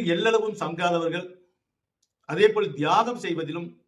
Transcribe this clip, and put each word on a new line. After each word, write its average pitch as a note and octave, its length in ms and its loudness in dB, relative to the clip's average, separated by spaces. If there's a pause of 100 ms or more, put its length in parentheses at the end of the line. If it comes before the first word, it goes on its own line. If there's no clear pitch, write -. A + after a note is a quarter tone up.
எல்லளவும் G#3+ 540 2
சங்காதவர்கள், E3+ 640 -2 (1000)
அதே F#3+ 200 4
போல் G3 260 0
தியாகம் G3 500 2
செய்வதிலும் E3 440 -6 (200)